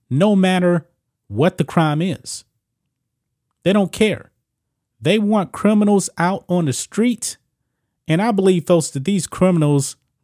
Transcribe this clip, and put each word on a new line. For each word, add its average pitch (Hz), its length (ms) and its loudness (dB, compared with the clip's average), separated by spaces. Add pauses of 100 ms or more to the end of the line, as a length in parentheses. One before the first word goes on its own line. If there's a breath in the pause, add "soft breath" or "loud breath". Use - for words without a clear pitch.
no 190 260 2
matter 180 540 2 (400)
what 139 300 0
the 160 60 -2
crime 156 360 0
is. - 440 -8 (1160)
They 170 100 2
don't 202 200 0
care. - 380 -2 (720)
They 170 180 0
want 208 340 -2
criminals 208 640 2
out 175 320 -2
on 175 160 0
the 135 80 0
street. - 640 -4 (720)
And 160 140 0
I 240 100 0
believe, 190 340 0
folks, 170 240 2
that - 140 -8
these 190 220 -2
criminals 151 680 0 (280)